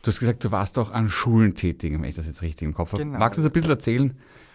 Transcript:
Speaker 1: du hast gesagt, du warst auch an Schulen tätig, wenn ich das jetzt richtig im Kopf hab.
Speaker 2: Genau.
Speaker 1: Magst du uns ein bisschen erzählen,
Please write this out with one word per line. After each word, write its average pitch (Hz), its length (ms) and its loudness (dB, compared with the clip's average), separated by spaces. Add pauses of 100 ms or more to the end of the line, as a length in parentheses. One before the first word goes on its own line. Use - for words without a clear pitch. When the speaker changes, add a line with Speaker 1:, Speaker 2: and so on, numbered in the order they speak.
Speaker 1:
du 110 100 0
hast - 80 -2
gesagt, 117 240 0
du 107 80 0
warst 101 260 -2
auch 104 140 -2
an 113 160 0
Schulen 110 480 4
tätig, 82 360 -2
wenn 78 120 -2
ich - 100 -8
das 82 140 -8
jetzt 78 140 -10
richtig 80 260 -4
im 78 60 -4
Kopf 85 180 -4
hab. 104 80 -2
Speaker 2:
Genau. 147 180 -6
Speaker 1:
Magst 110 180 2
du 165 40 -2
uns 151 80 4
ein 139 40 0
bisschen 165 180 2
erzählen, 131 460 2 (380)